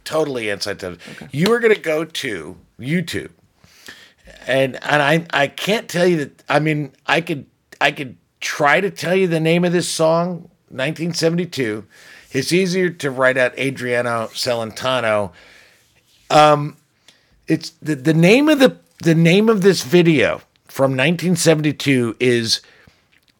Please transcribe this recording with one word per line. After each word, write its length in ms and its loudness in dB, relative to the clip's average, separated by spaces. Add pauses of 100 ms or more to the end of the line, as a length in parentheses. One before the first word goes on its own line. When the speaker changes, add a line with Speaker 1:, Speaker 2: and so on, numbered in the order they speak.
Speaker 1:
totally 480 -4
anti-Semite. 480 -8 (120)
Speaker 2:
Okay. 200 -18
Speaker 1:
You 220 0
are 60 0
gonna 160 4
go 280 -4
to 540 -10 (220)
YouTube, 500 -6 (1160)
and, 380 -2
and 180 0
I, 300 0
I 160 0
can't 400 -6
tell 180 -2
you 120 2
that, 320 -8
I 100 2
mean, 320 -2 (160)
I 140 2
could, 240 -8 (340)
I 140 2
could 240 -12 (240)
try 400 0
to 100 -4
tell 240 -4
you 120 2
the 120 0
name 240 2
of 80 0
this 160 0
song, 640 -2 (200)
nineteen 440 -6
seventy-two. 720 -2 (480)
It's 180 -4
easier 380 0
to 200 -6
write 280 0
out 200 0
Adriano 760 -4
Celentano. 960 -2 (1000)
Um, 460 4 (720)
it's 220 -4 (120)
the, 140 -6
the 200 0
name 340 6
of 100 4
the, 180 4 (260)
the 120 4
name 320 4
of 140 2
this 220 4
video 580 2 (260)
from 280 0
nineteen 400 0
seventy-two 840 0
is, 420 0 (800)